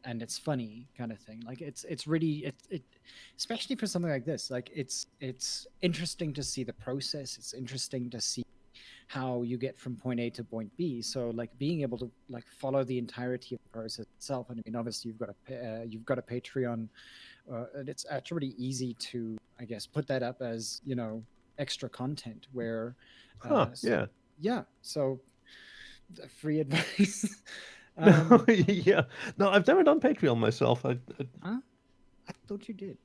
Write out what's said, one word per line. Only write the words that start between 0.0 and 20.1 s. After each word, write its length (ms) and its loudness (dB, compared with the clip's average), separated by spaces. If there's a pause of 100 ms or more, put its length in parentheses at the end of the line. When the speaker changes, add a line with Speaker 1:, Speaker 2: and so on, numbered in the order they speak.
Speaker 1:
and 180 -6
it's 160 -8
funny 480 -4 (100)
kind 140 -6
of 80 -10
thing. 260 -16
Like, 160 -12
it's, 220 -12
it's 240 -8
really, 400 2
it, 80 -6 (160)
it, 120 -8 (540)
especially 380 -4
for 140 -2
something 220 0
like 140 0
this, 280 -4
like, 200 -4
it's, 340 -6 (120)
it's 480 -6 (160)
interesting 520 -2
to 100 -4
see 180 -4
the 100 -4
process. 640 -6
It's 160 -12
interesting 560 -4
to 100 -8
see 240 -2 (640)
how 340 -2
you 160 -2
get 180 -4
from 200 -8
point 240 -2
A 100 0
to 140 -10
point 320 -6
B. 260 -2
So, 280 -2
like, 280 -6
being 240 0
able 160 -2
to, 100 -6 (200)
like, 180 -12
follow 380 0
the 140 -2
entirety 580 -6
of 80 -14
the 60 -20
process 360 -10 (100)
itself. 320 -6
And 120 -10
I 40 -12
mean, 120 -8
obviously, 320 -6
you've 100 -10
got 120 -6
a 40 -14 (140)
pa-, 60 -10
uh, 280 -8
you've 220 -10
got 160 0
a 20 -14
Patreon, 680 -4 (640)
uh, 120 -6 (100)
and 140 -8
it's 200 -10
actually 480 -4
easy 380 -4
to, 420 -6 (220)
I 60 -10
guess, 220 -8
put 200 -4
that 160 0